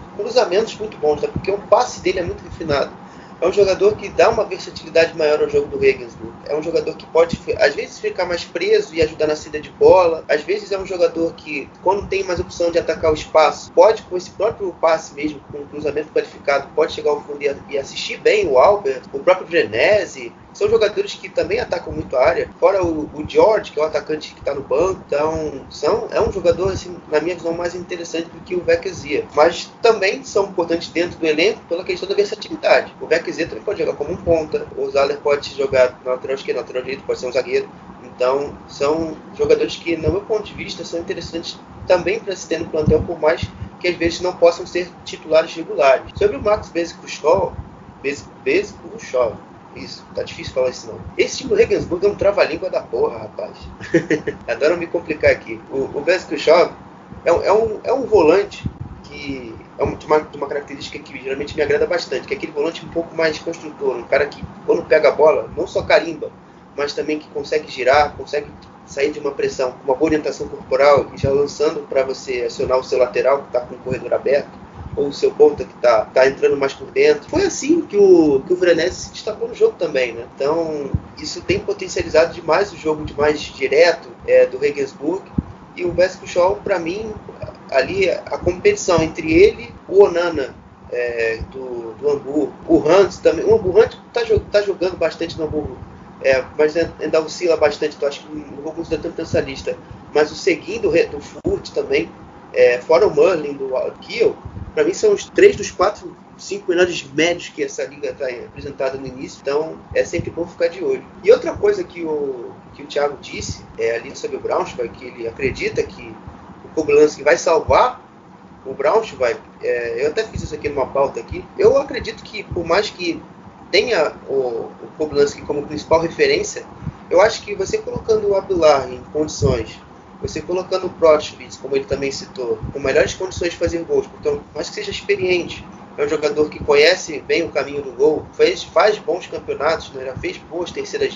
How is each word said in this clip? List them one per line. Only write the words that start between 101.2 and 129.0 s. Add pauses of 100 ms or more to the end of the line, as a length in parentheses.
Furt
também, (420)
é,
fora
o
Merlin
do (320)
Kiel, (400)
pra
mim
são
os
três
dos
quatro, (200)
cinco
melhores
médios
que
essa
liga
tá
apresentada
no
início,
então (160)
é
sempre
bom
ficar
de
olho. (180)
E
outra
coisa
que
o, (220)
que
o
Thiago
disse, (160)
é,
ali
sobre
o
Braunschweig,
que
ele
acredita
que (500)
o
Koblanski
vai
salvar (640)
o
Braunschweig, (240)
é,
eu
até
fiz
isso
aqui
numa
pauta
aqui, (140)
eu
acredito
que,
por
mais
que (520)
tenha (160)
o, (120)
o
Koblanski
como
principal
referência, (460)
eu
acho
que
você
colocando
o
Abdullah
em (120)